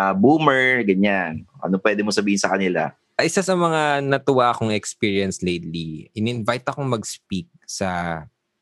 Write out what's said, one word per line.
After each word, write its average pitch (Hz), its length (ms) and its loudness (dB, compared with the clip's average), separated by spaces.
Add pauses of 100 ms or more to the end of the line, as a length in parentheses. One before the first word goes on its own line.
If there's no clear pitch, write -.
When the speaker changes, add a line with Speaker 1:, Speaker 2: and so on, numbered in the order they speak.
(200)
Speaker 1:
boomer, 131 640 4
ganyan. 95 640 0 (160)
Ano 92 160 0
pwede 104 240 2
mo 107 80 -2
sabihin 101 300 0
sa 92 100 0
kanila? 90 400 0 (240)
Speaker 2:
Isa 165 240 0
sa 185 160 0
mga 156 480 0
natuwa 131 480 2
akong 110 240 -2
experience 98 640 -2
lately, 82 720 -6
in-invite 117 560 -4
akong 139 240 -4
mag-speak 98 560 -6 (160)
sa 87 640 -6 (360)